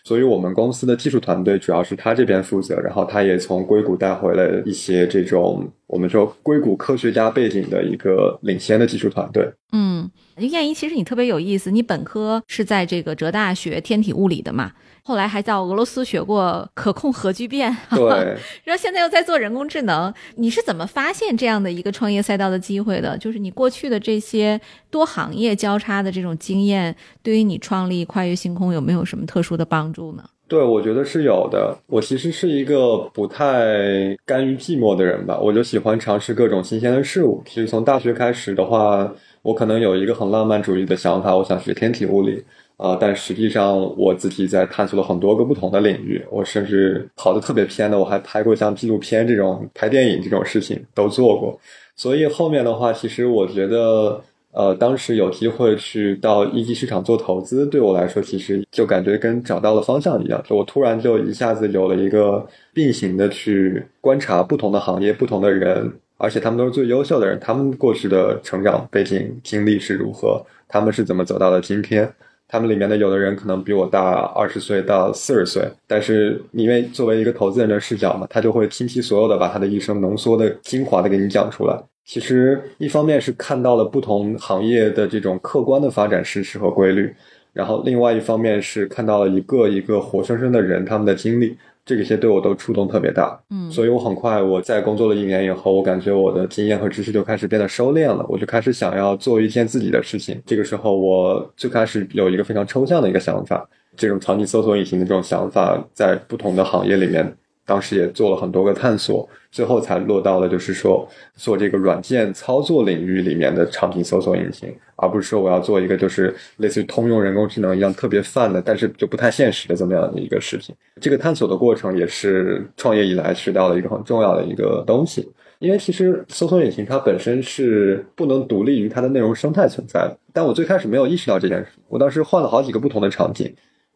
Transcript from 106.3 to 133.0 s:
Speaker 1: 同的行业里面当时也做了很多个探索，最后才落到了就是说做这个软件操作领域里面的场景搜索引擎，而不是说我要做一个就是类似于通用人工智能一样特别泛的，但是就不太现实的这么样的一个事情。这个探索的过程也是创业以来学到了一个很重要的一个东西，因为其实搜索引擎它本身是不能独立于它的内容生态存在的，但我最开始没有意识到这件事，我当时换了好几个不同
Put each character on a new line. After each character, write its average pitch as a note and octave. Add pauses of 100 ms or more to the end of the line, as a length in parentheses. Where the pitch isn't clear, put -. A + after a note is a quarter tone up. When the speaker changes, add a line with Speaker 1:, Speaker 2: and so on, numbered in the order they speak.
Speaker 1:
同 F#2+
的 F#2+
行 F#2+
业 G2
里 F#2+
面 E2 (300)
当 G2
时 G2+
也 F2
做 G#2+
了 F#2
很 F#2+
多 F#2
个 G2
探 A#2
索， - (240)
最 A#2+
后 B2
才 F#2+
落 G#2
到 F#2+
了 F#2
就 F#2
是 F#2
说 F#2 (300)
做 G#2+
这 G2+
个 G2
软 F#2
件 A2
操 B2+
作 D3
领 F2
域 F#2
里 F2
面 D2+
的 E2+
场 -
景 F2+
搜 F#2
索 F#2
引 F2+
擎， - (220)
而 F#2
不 G#2
是 F#2+
说 G#2+
我 F#2
要 F2+
做 G2+
一 F#2
个 F#2
就 F#2+
是 F#2 (240)
类 G#2+
似 -
于 G#2
通 A#2+
用 A2
人 G2
工 G#2
智 G2
能 F#2
一 F#2+
样 G2
特 -
别 G2+
泛 A#2
的， F2+
但 G#2
是 A2 (100)
就 -
不 G#2+
太 A#2+
现 A#2
实 -
的 -
这 F2+
么 F#2
样 E2+
的 F#2
一 F2+
个 F#2+
事 -
情。 - (280)
这 D3
个 C#3
探 D#3
索 A#2+
的 F#2+
过 A#2+
程 F#2
也 F2
是 F#2+ (120)
创 A2+
业 G#2
以 F#2
来 F2
学 -
到 F#2
了 F2+
一 F2+
个 -
很 G#2+
重 A#2
要 G2
的 F#2
一 F2
个 -
东 -
西， - (300)
因 E3+
为 G3+
其 G3
实 F#3
搜 -
索 F3
引 A2
擎 G#2
它 C3
本 F#2
身 B2
是 G#2 (100)
不 F3
能 C3
独 G#2
立 C3
于 G#2
它 B2
的 B2+
内 C3+
容 A2+
生 D3
态 F#3+
存 -
在 -
的， F2 (140)
但 E3
我 B2
最 E3
开 F#3
始 D#3
没 G#2+
有 C3+
意 E3
识 -
到 G2
这 F#2
件 G2
事， F#2+ (220)
我 A#2
当 C#3
时 D3+
换 F3
了 C3+
好 A2+
几 C3+
个 C#3
不 C#3
同 G#2+